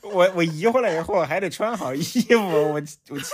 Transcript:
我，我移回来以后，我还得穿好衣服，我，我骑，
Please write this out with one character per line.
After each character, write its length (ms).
我， 320
我 80
移 240
回 140
来 140
以 40
后， 160
我 100
还 140
得 100
穿 260
好 200
衣 80
服， 340
我， 360
我 80
骑， 140